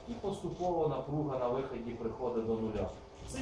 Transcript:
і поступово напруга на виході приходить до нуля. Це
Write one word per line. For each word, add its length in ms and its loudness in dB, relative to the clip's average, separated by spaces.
і 40 -4
поступово 760 2
напруга 500 0
на 100 2
виході 420 0
приходить 560 0
до 80 4
нуля. 340 0
Це 140 -6